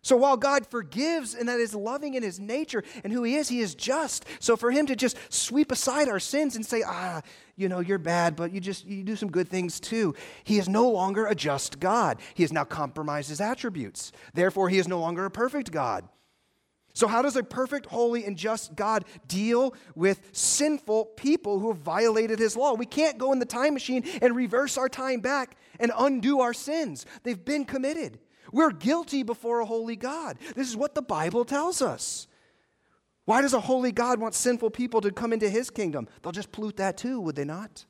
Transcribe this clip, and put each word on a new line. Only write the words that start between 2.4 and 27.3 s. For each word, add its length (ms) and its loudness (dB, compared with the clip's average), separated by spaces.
and 80 -4
who 120 0
he 120 0
is, 140 0
he 100 -2
is 160 -2
just. 480 -2
So 160 4
for 160 0
him 140 4
to 100 0
just 220 0
sweep 420 0
aside 380 2
our 120 0
sins 360 0
and 100 -6
say, 220 -2
"Ah, 360 -6
you 100 0
know, 140 0
you're 160 0
bad, 400 2
but 160 -4
you 80 -4
just, 240 -8
you 180 -8
do 140 -4
some 120 -4
good 200 0
things 280 -2
too," 380 0
he 120 4
is 120 2
no 200 6
longer 360 2
a 100 0
just 460 -4
God. 360 2
He 100 2
has 100 0
now 100 0
compromised 640 -4
his 140 -6
attributes. 720 -6
Therefore, 360 4
he 80 4
is 100 2
no 140 -2
longer 240 -2
a 60 -6
perfect 380 -2
God. 380 -2
So 140 2
how 140 2
does 160 2
a 60 0
perfect, 420 -4
holy, 400 0
and 100 -6
just 400 -6
God 300 0
deal 480 2
with 380 0
sinful 720 2
people 420 0
who 120 0
have 80 -2
violated 600 2
his 200 2
law? 160 4
We 120 -2
can't 320 2
go 140 2
in 80 4
the 60 0
time 280 2
machine 300 -2
and 140 4
reverse 420 0
our 120 2
time 320 -4
back 340 -2
and 180 2
undo 440 4
our 120 2
sins. 520 -4
They've 220 -6